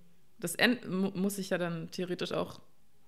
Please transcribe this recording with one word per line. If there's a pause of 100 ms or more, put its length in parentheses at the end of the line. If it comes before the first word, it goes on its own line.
(400)
das
End-,
mu-,
muss
sich
ja
dann
theoretisch
auch (460)